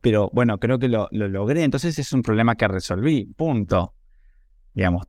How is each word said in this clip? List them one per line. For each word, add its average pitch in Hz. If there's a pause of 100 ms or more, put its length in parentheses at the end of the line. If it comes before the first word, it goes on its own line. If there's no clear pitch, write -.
pero 104
bueno, 113
creo 123
que 127
lo, 110
lo 101
logré. 107
Entonces 147
es 139
un 127
problema 113
que 113
resolví, 98
punto. 104 (800)
Digamos, 90